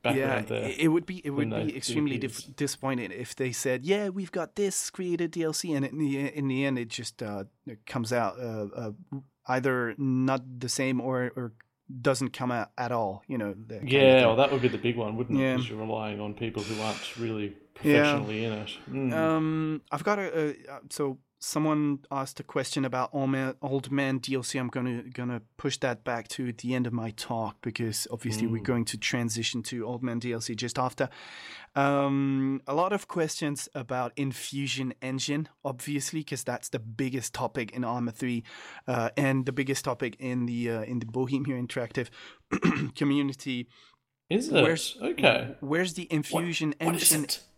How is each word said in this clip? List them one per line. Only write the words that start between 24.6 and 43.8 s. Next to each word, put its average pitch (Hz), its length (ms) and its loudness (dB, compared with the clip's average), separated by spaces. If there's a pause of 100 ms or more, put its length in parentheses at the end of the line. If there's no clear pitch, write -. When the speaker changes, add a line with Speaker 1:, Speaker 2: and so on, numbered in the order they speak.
Speaker 1:
gonna, 123 340 -2 (100)
gonna 123 300 -4 (160)
push 139 200 -2
that 123 240 -2
back 117 260 -2
to 123 260 -4
the 123 200 -2
end 127 120 2
of 120 80 -2
my 113 160 -2
talk 113 500 -4
because 113 500 -2
obviously 113 360 0
we're 113 160 0
Speaker 2:
Mm. 127 100 2
Speaker 1:
going 117 140 4
to - 100 -4
transition 117 680 0
to 117 200 -6
Old 120 180 -4
Man 120 180 -2
D 120 120 -2
L 113 80 -2
C 113 140 -6
just 117 240 -4
after. 127 320 0 (640)
Um, 139 920 2
a 135 80 -2
lot 180 200 4
of 190 140 -4
questions 156 680 -2
about 127 420 -4
Infusion 131 880 -2
Engine, 143 460 -2 (160)
obviously, 143 600 -4
'cause 131 200 -6
that's 120 260 -4
the - 80 -2
biggest 117 560 -4
topic 120 380 -2
in 123 120 -2
Arma 120 280 -2
three, 120 300 -2 (440)
uh, 123 300 0
and 135 280 4
the 131 80 0
biggest 135 320 0
topic 123 340 -2
in 127 280 0
the, 120 240 0
uh, 113 140 0
in 123 160 -2
the 110 60 -4
Bohemia 127 540 0
Interactive 120 480 -2 (420)
<clears throat> - 440 2
community. 139 720 0 (640)